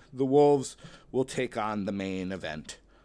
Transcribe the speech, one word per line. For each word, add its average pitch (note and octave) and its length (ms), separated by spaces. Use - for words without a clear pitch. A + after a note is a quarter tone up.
The C3 140
Wolves C#3+ 500
will B2+ 140
take B2+ 300
on G#2+ 300
the G#2 60
main F#2+ 400
event, D#2 460